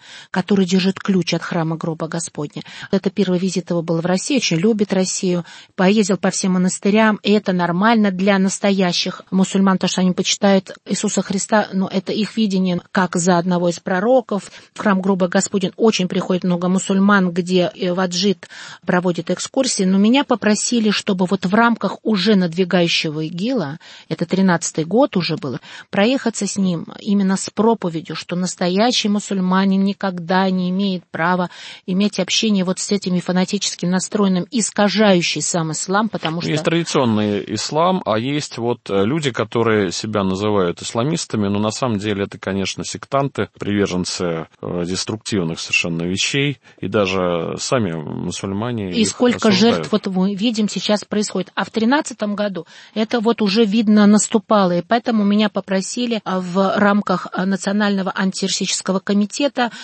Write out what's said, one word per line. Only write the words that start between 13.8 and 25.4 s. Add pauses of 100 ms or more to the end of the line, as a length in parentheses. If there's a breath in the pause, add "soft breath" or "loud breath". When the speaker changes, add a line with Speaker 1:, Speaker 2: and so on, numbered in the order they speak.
Speaker 1:
В
храм
гроба
Господень
очень
приходит
много
мусульман,
где,
э,
ваджид (380 loud breath)
проводит
экскурсии.
Но
меня
попросили,
чтобы
вот
в
рамках
уже
надвигающего
игила, (320 loud breath)
это
тринадцатый
год
уже
было, (300 loud breath)